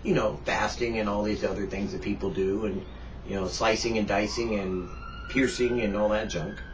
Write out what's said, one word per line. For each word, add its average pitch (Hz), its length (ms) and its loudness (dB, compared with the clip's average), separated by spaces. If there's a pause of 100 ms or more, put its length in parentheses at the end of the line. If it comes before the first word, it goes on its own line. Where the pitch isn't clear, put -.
you 185 120 4
know, 135 300 2
fasting - 520 0
and 107 100 2
all 104 160 0
these 104 200 0
other 95 240 0
things 98 240 -2
that 95 100 -6
people 98 300 -2
do, 98 340 0
and, 95 180 -2 (440)
you 98 80 -4
know, 95 120 -2
slicing 113 500 2
and 104 100 2
dicing 107 500 2
and 92 320 -2 (400)
piercing 123 520 2
and 101 140 0
all 104 140 4
that 107 200 2
junk. 101 300 -4 (140)